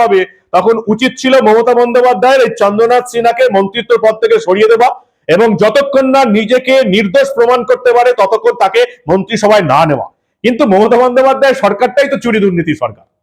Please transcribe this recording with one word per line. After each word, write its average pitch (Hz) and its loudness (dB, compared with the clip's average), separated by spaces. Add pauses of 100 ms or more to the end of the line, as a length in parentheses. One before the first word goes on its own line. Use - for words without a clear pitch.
হবে, 196 2 (280)
তখন 190 0 (120)
উচিত 220 -2
ছিল 262 0
মমতা 226 2
বন্দ্যোপাধ্যায়ের 247 0
এই 226 0
চন্দ্রনাথ 233 0
সিনহাকে 233 -2 (100)
মন্ত্রিত্ব 196 -2 (100)
পদ 220 2
থেকে 220 0
সরিয়ে 208 0
দেওয়া 233 2 (260)
এবং 208 2
যতক্ষণ 269 0
না 269 2
নিজেকে 247 0
নির্দোষ 214 0
প্রমাণ 240 0
করতে 247 0
পারে, 240 2
ততক্ষণ 220 0
তাকে 220 0 (280)
মন্ত্রিসভায় 202 0
না 151 2
নেওয়া। 127 -4 (360)
কিন্তু 247 0
মমতা 220 2
বন্দ্যোপাধ্যায়ের 262 2
সরকারটাই 247 -2
তো - -4
চুরি 220 -2
দুর্নীতি 170 -2
সরকার। 110 -10 (180)